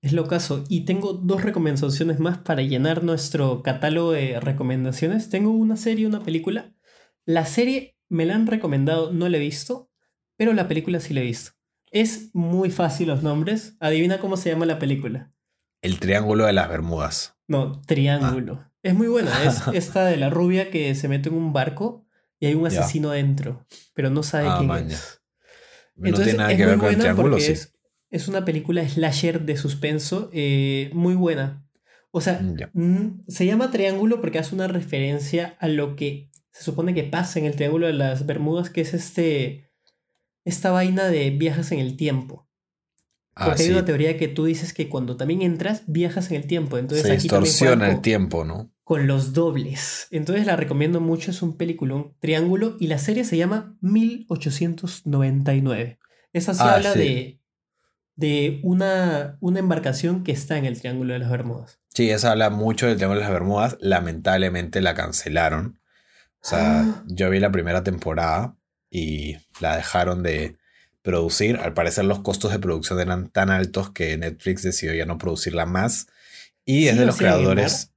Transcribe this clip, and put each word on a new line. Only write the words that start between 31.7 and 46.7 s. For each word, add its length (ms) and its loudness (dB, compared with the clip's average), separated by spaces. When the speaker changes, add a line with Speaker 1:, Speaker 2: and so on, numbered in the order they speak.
Speaker 1:
O 120 -2
sea, 180 0
Speaker 2:
Mm, 160 -4
ya. 160 -10
Speaker 1:
mm, 560 0
se 180 -2
llama 240 2
Triángulo 500 0
porque 180 -4
hace 160 -6
una 140 -2
referencia 920 -4
a 80 -2
lo 280 -2
que 340 -8
se 120 -20
supone 300 -2
que 100 0
pasa 340 -2
en 80 -2
el 100 -2
Triángulo 300 0
de 80 0
las 320 -2
Bermudas, 440 -2
que 120 -4
es 120 -4
este, 760 -2
esta 260 0
vaina 380 2
de 220 2
viajes 420 0
en 60 -2
el 180 -2
tiempo. 520 -4
Speaker 2:
Ah, 120 -2
Speaker 1:
Porque 160 4
hay 60 4
Speaker 2:
sí. 60 4
Speaker 1:
una 100 2
teoría 320 0
que 100 -2
tú 200 -2
dices 260 -2
que 160 -6
cuando 280 -6
también 260 -2
entras, 440 -2
viajas 440 -2
en 80 -2
el 100 -8
tiempo. 300 -2